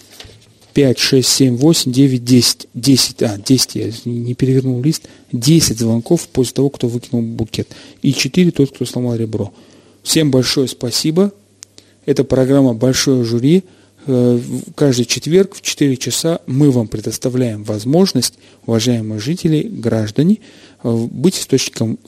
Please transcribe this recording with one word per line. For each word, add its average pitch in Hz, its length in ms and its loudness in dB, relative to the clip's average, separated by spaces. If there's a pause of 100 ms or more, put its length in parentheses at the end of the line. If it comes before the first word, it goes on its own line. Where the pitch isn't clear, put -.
(760)
пять, 135 240 4
шесть, 131 320 2
семь, 127 260 2
восемь, 147 340 2
девять, 127 340 2
десять. 123 500 2
Десять, - 480 0
а, 104 160 -2
десять, - 380 0
я 107 140 -6 (140)
не 120 300 -6
перевернул 131 480 0
лист. 151 220 -2 (280)
Десять 131 460 2
звонков 113 420 0
в - 80 -14
пользу 127 240 -2
того, 139 160 2
кто - 180 -6
выкинул 120 360 -4
букет. 113 460 -6 (340)
И 143 100 2
четыре 170 380 2
тот, 139 220 0
кто - 120 -8
сломал 120 320 -4
ребро. 110 380 -6 (480)
Всем 156 280 0
большое 127 380 0
спасибо. 156 640 -2 (720)
Это 139 200 0
программа 131 500 2
«Большое 127 500 0
жюри». 123 400 2 (420)
Э, 123 300 2
в-, 127 380 -8
каждый 127 300 2
четверг 180 500 0
в - 60 -18
четыре 139 360 -2
часа 165 500 -4
мы 139 240 4
вам 120 180 0
предоставляем 113 760 -4
возможность, 123 680 0 (300)
уважаемые 113 560 -2
жители, 156 420 -2
граждане, 117 760 0 (440)
э, 117 280 -2
быть 135 280 -2
источником - 680 -2